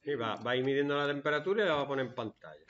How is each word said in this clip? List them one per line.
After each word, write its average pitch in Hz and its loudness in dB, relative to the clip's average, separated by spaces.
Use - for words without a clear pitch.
Y 143 -2
va, 113 -2
va 110 -2
a 127 2
ir 127 2
midiendo 143 2
la 143 2
temperatura 151 0
y 196 2
la 156 4
va 143 0
a 135 -4
poner 135 -2
en 117 -10
pantalla. 107 -10